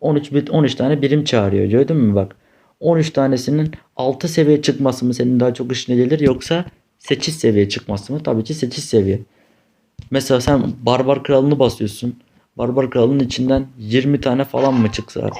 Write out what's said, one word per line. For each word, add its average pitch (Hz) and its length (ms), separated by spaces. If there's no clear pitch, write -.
On 151 140
üç 143 180
bit, 143 160
on 160 140
üç 123 120
tane 135 260
birim 143 220
çağırıyor. 98 420
Gördün 139 320
mü 107 180
bak? 98 200
On 165 180
üç 160 160
tanesinin 139 580
altı 131 320
seviye 151 340
çıkması 135 440
mı 123 80
senin 123 260
daha 123 140
çok 123 180
işine 123 240
gelir, 127 240
yoksa 147 460
sekiz - 360
seviye 104 340
çıkması 101 440
mı? 151 100
Tabii 113 200
ki 151 100
sekiz 139 300
seviye. 98 360
Mesela 135 300
sen 139 400
barbar 131 420
kralını 139 360
basıyorsun. 120 560
Barbar 123 320
kralının 131 300
içinden 131 460
yirmi 127 420
tane 135 220
falan 131 300
mı 113 180
çıksa? - 380